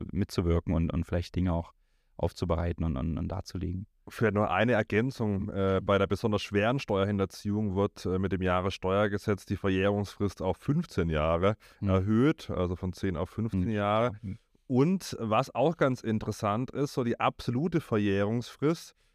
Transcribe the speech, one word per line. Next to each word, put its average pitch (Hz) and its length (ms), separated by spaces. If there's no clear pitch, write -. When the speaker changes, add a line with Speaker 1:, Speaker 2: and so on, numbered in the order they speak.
Speaker 1:
mitzuwirken 85 640
und, 82 180
und 82 120
vielleicht - 300
Dinge 90 200
auch 85 180
aufzubereiten 85 680
und, 80 120
und, 80 220
und 85 100
darzulegen. 90 580
Speaker 2:
Für 110 240
nur 101 180
eine 107 220
Ergänzung, 107 800
äh, 95 320
bei 98 140
der 95 120
besonders 101 340
schweren 110 380
Steuerhinterziehung 101 960
wird, 101 280
äh, 92 140
mit 95 140
dem 92 100
Jahressteuergesetz 95 1040
die 101 120
Verjährungsfrist 98 840
auf 92 140
fünfzehn 135 520
Jahre 82 480
Speaker 1:
Hm. 101 100
Speaker 2:
erhöht, 110 640
also 90 240
von 90 180
zehn 95 240
auf 92 140
fünfzehn 110 320
Speaker 1:
Hm. 113 80
Speaker 2:
Jahre. 107 400
Speaker 1:
Hm. 95 160
Speaker 2:
Und 151 540
was 113 340
auch 151 220
ganz 131 240
interessant 110 720
ist, 139 220
so 131 100
die 117 160
absolute 139 600
Verjährungsfrist 110 1120